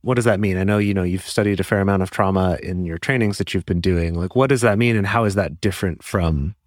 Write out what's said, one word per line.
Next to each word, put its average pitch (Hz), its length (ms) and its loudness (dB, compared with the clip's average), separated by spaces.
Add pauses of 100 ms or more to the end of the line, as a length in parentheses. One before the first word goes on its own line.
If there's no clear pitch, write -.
what 123 140 0
does 117 100 2
that 104 140 4
mean? 98 180 0
I 92 60 0
know, 104 140 2
you 101 160 0
know, 95 100 0
you've 90 240 -4
studied 101 320 0
a 92 40 0
fair 101 180 0
amount 98 220 2
of 92 80 -6
trauma 95 500 0
in 90 240 -6
your 82 120 -6
trainings 113 400 0
that - 160 -6
you've 92 120 -4
been 87 160 -2
doing. 85 340 0
Like, 87 200 -4
what 131 140 4
does 131 120 2
that 107 160 4
mean, 117 180 2
and 101 120 0
how 113 180 2
is 98 100 0
that 92 260 -2
different 92 420 -2
from 82 520 0 (120)